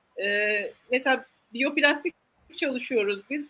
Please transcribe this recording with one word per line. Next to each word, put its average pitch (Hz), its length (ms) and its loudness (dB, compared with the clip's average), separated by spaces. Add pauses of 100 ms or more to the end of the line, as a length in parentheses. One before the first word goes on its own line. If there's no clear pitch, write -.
(240)
E, 208 480 0 (200)
mesela 262 340 2 (280)
biyoplastik 285 600 2 (440)
çalışıyoruz 240 720 0
biz. 294 200 -6